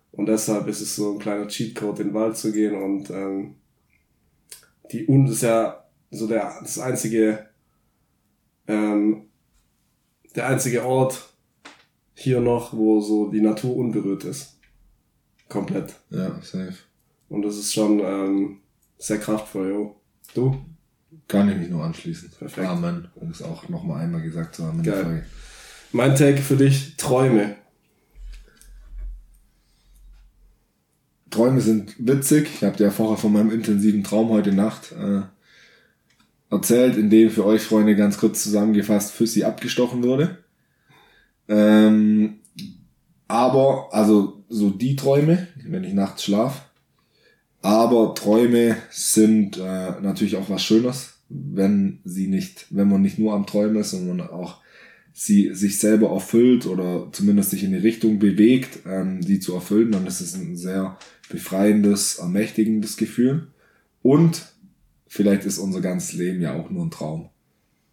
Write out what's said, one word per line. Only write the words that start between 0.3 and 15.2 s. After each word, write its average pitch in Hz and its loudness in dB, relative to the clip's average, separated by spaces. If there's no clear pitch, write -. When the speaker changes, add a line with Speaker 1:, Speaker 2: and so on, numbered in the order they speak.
Speaker 1:
ist 107 -8
es - -10
so 104 -4
ein 101 -10
kleiner 104 -6
Cheatcode, 107 -8
in 101 -6
den 104 -6
Wald 110 -2
zu 110 -6
gehen 107 0
und, 98 -6
ähm, 98 -8
die 117 -10
Un-, 135 4
das - -2
ist - -6
ja 113 0
so 107 -8
der, 104 -4
das - -10
einzige, 110 -2
ähm, 107 -2
der 123 -4
einzige 127 -2
Ort 131 -2
hier 127 -2
noch, 120 -2
wo 107 2
so 104 -2
die 107 -2
Natur 110 0
unberührt 107 -4
ist. - -14